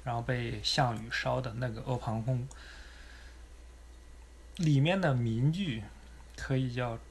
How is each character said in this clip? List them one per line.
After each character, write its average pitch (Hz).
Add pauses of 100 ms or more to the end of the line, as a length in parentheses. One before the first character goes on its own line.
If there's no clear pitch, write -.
然 120
后 117
被 120
项 117
羽 113
烧 127
的 120
那 123
个 107
阿 127
房 110
宫。 127 (2000)
里 151
面 175
的 160
名 120
句 147 (520)
可 -
以 127
叫 120 (120)